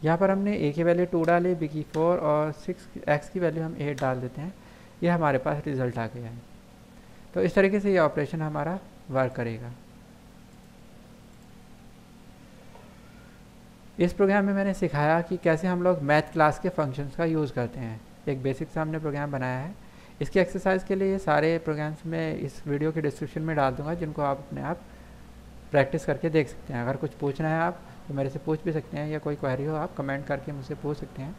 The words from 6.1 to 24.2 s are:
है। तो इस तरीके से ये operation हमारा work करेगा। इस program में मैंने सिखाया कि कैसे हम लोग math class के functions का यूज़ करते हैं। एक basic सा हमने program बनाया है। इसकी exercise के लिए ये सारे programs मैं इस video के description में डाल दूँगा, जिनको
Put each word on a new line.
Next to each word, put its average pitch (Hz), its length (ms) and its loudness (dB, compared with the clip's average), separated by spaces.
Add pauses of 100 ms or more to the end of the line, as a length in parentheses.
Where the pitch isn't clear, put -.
है। 113 120 -12 (960)
तो 180 80 0
इस 175 140 2
तरीके 196 240 6
से 202 120 0
ये 185 80 6
operation 151 420 2
हमारा 156 380 -4 (320)
work 131 220 2
करेगा। 120 380 -6 (4000)
इस 175 140 4
program 202 320 4
में 202 80 2
मैंने 196 200 2
सिखाया 156 480 4
कि 175 180 -4
कैसे 165 280 2
हम 180 160 0
लोग 180 200 4
math 151 300 4
class 151 260 4
के 185 120 0
functions 139 440 -4
का 170 120 0
यूज़ 156 260 0
करते 123 260 -4
हैं। 113 200 -8 (280)
एक 135 160 -2
basic 135 260 -2
सा 165 120 -4
हमने 156 180 -2
program 147 320 -4
बनाया 127 280 -2
है। 160 140 -8 (480)
इसकी - 180 2
exercise 185 440 2
के 196 120 -2
लिए 190 160 2
ये 190 80 0
सारे 160 400 4
programs 151 460 -4
मैं 160 320 -2
इस - 300 -8
video 147 240 0
के 156 100 -2
description 151 400 -4
में 160 140 -2
डाल 135 180 4
दूँगा, 147 200 -4
जिनको 156 280 -4